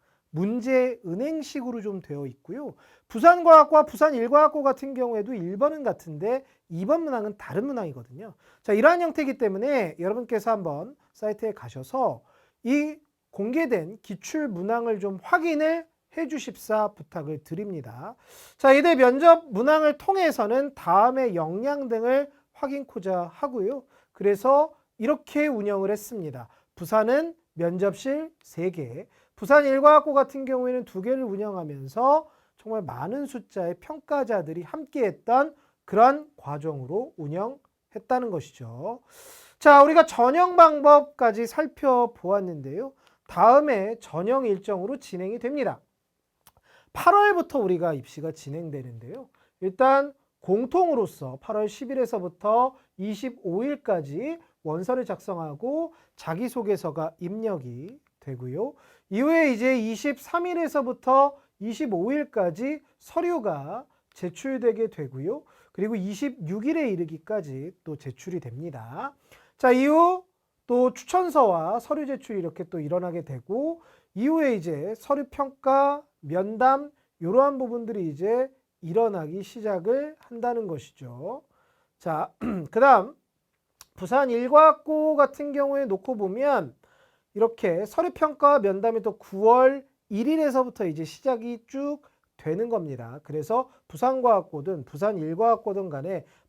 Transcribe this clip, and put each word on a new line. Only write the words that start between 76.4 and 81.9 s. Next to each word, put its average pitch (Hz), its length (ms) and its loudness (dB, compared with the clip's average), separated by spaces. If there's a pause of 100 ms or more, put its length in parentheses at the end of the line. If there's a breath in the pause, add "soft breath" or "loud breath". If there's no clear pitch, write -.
이러한 262 380 2
부분들이 226 520 -6
이제 220 400 -2 (320)
일어나기 185 600 -2
시작을 226 760 -4
한다는 233 480 -6
것이죠. 143 760 -12 (560)